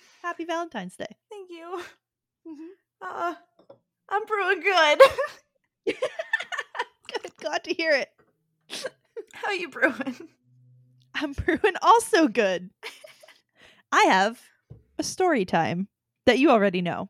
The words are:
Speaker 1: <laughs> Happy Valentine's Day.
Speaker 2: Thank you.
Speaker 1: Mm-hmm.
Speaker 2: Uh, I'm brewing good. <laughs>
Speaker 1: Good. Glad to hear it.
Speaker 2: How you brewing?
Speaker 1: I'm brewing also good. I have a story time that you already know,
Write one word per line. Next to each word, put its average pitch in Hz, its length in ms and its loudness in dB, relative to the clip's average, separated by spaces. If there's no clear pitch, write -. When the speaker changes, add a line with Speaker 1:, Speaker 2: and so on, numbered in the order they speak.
Speaker 1:
<laughs> - 200 -20
Happy 339 240 -8
Valentine's 330 500 -8
Day. - 200 -12
Speaker 2:
Thank 392 180 -18
you. 349 320 -12
Speaker 1:
Mm-hmm. 320 200 -16
Speaker 2:
Uh, 349 320 -8
I'm 415 160 -2
brewing 392 360 -2
good. 320 380 4
<laughs> - 0 -
Speaker 1:
Good. - 1500 -8
Glad 330 280 -6
to 349 80 -4
hear 320 200 0
it. 254 160 0
Speaker 2:
How 415 180 -6
you 254 180 -4
brewing? 247 600 -4
Speaker 1:
I'm 285 180 -4
brewing 359 480 0
also 359 460 6
good. 190 420 0
I 370 120 4
have 220 360 2
a 311 40 -4
story 320 420 0
time 170 420 -2
that 247 140 4
you 302 100 6
already 196 320 4
know, 175 280 -6